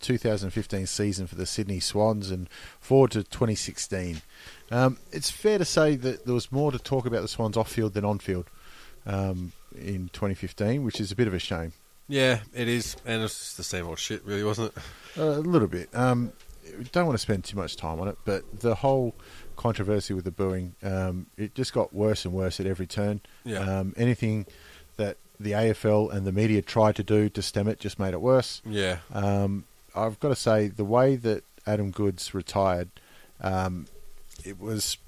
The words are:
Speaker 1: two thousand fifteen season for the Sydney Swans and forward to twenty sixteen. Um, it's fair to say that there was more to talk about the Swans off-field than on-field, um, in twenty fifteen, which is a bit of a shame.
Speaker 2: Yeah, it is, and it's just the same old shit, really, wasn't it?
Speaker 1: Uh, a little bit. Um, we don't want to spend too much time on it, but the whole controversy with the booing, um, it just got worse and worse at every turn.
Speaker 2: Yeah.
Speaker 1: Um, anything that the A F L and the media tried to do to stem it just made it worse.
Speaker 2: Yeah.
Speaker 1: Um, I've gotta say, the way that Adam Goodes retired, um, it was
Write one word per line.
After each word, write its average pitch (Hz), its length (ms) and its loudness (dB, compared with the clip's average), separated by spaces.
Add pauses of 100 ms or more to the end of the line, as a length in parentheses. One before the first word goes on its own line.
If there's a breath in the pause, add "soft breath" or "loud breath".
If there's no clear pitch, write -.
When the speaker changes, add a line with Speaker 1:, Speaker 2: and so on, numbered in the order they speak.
Speaker 1:
two 123 160 2
thousand 101 320 0
fifteen 98 380 -4
season 95 400 -2
for 87 80 -14
the 90 100 -4
Sydney 98 340 -2
Swans 104 520 2
and 92 180 -6 (320 loud breath)
forward 135 300 6
to 107 120 0
twenty 110 320 0
sixteen. 90 680 -6 (500 loud breath)
Um, 127 260 4 (140)
it's 151 200 -4
fair 214 260 2
to 175 80 0
say 156 300 4
that 123 300 -2
there 123 80 2
was 120 180 0
more 143 200 2
to 123 80 -2
talk 131 260 -2
about 117 160 0
the 104 60 -4
Swans 110 300 -2
off-field 110 360 0
than 104 120 0
on-field, 98 400 -2 (600 loud breath)
um, 95 460 -2 (260)
in 90 360 -6
twenty 98 220 -2
fifteen, 110 480 -2
which 113 160 -4
is 101 120 -4
a 95 40 -8
bit 120 120 4
of 92 60 -2
a 87 60 -2
shame. 82 340 -4 (340)
Speaker 2:
Yeah, 131 320 2 (140)
it 120 140 -4
is, 117 380 -2
and 113 180 0
it's 107 160 -4
just - 180 -12
the 87 60 -10
same 87 240 -4
old 82 120 -6
shit, - 260 -6
really, 101 180 -2
wasn't 107 320 0
it? - 80 -12 (340 loud breath)
Speaker 1:
Uh, 156 60 0
a 151 160 2
little 156 280 6
bit. 87 280 -6
Um, 120 380 2 (440)
we 120 80 -10
don't 175 200 2
want 131 120 2
to - 40 -4
spend 98 220 0
too - 140 -10
much 85 200 -4
time 80 220 -4
on 95 80 -4
it, 101 180 -6
but 98 180 -2 (180)
the 117 140 2
whole 135 380 2 (420 loud breath)
controversy 104 580 0
with 90 120 -4
the 92 60 -4
booing, 92 420 -2 (100)
um, 92 440 -2 (100)
it 104 180 -6
just 131 180 -2
got - 200 2
worse 104 320 2
and 90 80 -4
worse 95 260 -2
at 92 60 -2
every 92 220 -2
turn. 104 340 -2 (240 loud breath)
Speaker 2:
Yeah. 107 140 -4
Speaker 1:
Um, 95 360 -2
anything 110 500 2 (520 loud breath)
that 101 200 -2 (220)
the 104 140 -2
A 110 160 4
F 107 160 0
L 107 240 6
and 98 160 -2
the 95 60 0
media 107 300 4
tried 107 360 4
to 104 60 0
do 107 260 4
to 101 120 -4
stem 101 260 0
it 110 120 -2
just - 200 -8
made 95 140 0
it 82 80 -4
worse. 127 440 4
Speaker 2:
Yeah. 98 320 0 (160)
Speaker 1:
Um, 101 520 0 (300)
I've 107 240 -2
gotta 143 160 2
say, 107 320 4
the 104 180 -4
way 127 320 6
that 113 260 0 (220)
Adam 104 260 0
Goodes 98 420 -2
retired, 92 560 0 (520 loud breath)
um, 92 460 -2 (560)
it 95 160 -12
was 107 380 -4 (100)